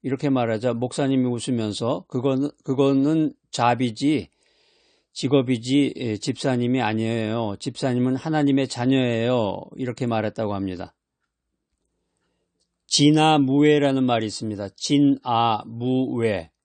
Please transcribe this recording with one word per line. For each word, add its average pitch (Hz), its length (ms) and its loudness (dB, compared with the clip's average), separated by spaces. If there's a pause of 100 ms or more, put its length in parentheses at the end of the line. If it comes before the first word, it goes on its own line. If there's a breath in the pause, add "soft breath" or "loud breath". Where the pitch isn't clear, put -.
이렇게 135 260 -2
말하자 117 460 0
목사님이 131 500 0
웃으면서 117 800 -4
"그거는, 135 440 -2 (120)
그거는 139 680 2 (160)
잡이지, 123 800 0 (840)
직업이지, 131 840 0
예, 110 200 -4
집사님이 127 640 -2
아니에요. 110 760 -2
집사님은 127 560 -2
하나님의 143 520 0
자녀예요." 120 960 0 (120)
이렇게 123 300 -6
말했다고 107 480 -2
합니다. 92 400 -6 (1900)
진아무외라는 147 1160 4
말이 117 240 0
있습니다. 104 480 -8
진아무외. 120 1800 0 (140)